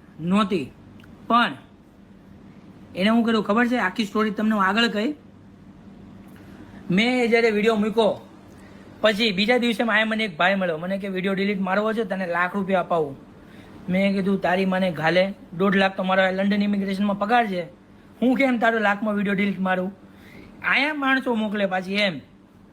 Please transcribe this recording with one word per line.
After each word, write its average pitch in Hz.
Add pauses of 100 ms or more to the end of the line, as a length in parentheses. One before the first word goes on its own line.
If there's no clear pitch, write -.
(200)
નહોતી. 185 (560)
પણ 233 (1400)
એને 190
હું 233
કર્યું 220
ખબર 220
છે? 240
આખી 202
સ્ટોરી 214
તમને 220
હું 202
આગળ 214
કહી. 208 (1800)
મેં 240
જ્યારે 233
વીડિયો 214
મૂક્યો, 208 (720)
પછી 214
બીજા 214
દિવસે 240
માએ 220
મને 220
એક 180
ભાઈ 185
મળ્યો. 175
મને 190
કે, 196
"વીડિયો 190
ડિલીટ 196
મારવો 202
છે, 226
તને 185
લાખ 175
રૂપિયા 190
અપાવું." 160 (720)
મેં 196
કીધું, 196
"તારી 185
માને 185
ઘાલે, 170 (240)
દોઢ 196
લાખ 190
તો 196
મારો 190
લંડન 202
ઇમિગ્રેશનમાં 202
પગાર 233
છે, 180 (600)
હું 247
કેમ 254
તારો 226
લાખમાં 208
વીડિયો 202
ડિલીટ 196
મારું?" 185 (760)
અહીંયા 269
માણસો 269
મોકલે 208
પાછી 185
એમ. 196 (520)